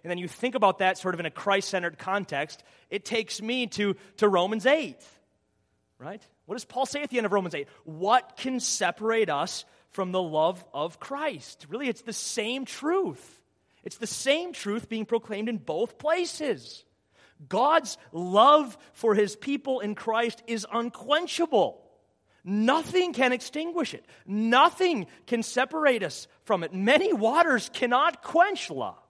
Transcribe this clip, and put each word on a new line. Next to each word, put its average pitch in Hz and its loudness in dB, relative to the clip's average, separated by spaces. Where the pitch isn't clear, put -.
and 175 -8
then 175 -6
you 180 -8
think 240 -4
about 202 4
that 185 2
sort 180 -4
of 165 -8
in 170 -4
a 156 -6
Christ-centered 196 -2
context, 175 -6
it 202 -8
takes 220 -6
me 240 -4
to, 202 -2
to 208 4
Romans 190 2
eight, 269 0
right? 120 -16
What 190 -8
does 247 -10
Paul 254 -2
say 285 -6
at 294 -6
the 254 -2
end 226 0
of 190 0
Romans 185 0
eight? 143 -8
"What 202 0
can 262 -4
separate 214 0
us 151 -4
from 185 -4
the 185 0
love 165 0
of 165 -6
Christ?" 277 -8
Really, 247 -6
it's - -6
the 226 -10
same 240 -6
truth. 302 -4
It's - -14
the 226 -8
same 320 -2
truth 214 -6
being 220 -6
proclaimed 220 -4
in 226 -4
both 175 -4
places. 302 -4
God's 269 2
love 202 6
for 214 2
his 202 2
people 277 -2
in 208 -4
Christ 226 -2
is 220 -6
unquenchable. 247 0
Nothing 294 2
can 254 2
extinguish 320 -4
it. 120 -16
Nothing 247 2
can 233 -2
separate 262 0
us 160 -8
from 185 0
it. 165 -8
Many 269 4
waters 254 2
cannot 254 0
quench 359 2
love. 117 -6